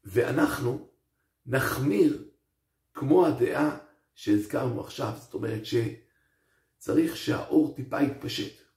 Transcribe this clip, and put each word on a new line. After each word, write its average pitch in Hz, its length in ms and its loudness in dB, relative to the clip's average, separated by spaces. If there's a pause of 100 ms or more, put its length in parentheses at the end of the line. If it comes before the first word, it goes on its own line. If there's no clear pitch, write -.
ואנחנו 123 800 0 (580)
נחמיר 143 760 2 (720)
כמו 160 320 4
הדעה 147 520 0 (380)
שהזכרנו 104 680 0
עכשיו, - 300 -6 (100)
זאת - 120 -20
אומרת 113 320 -6
שצריך - 1500 -4
שהאור - 580 0
טיפה - 260 -4
יתפשט. - 600 -4 (160)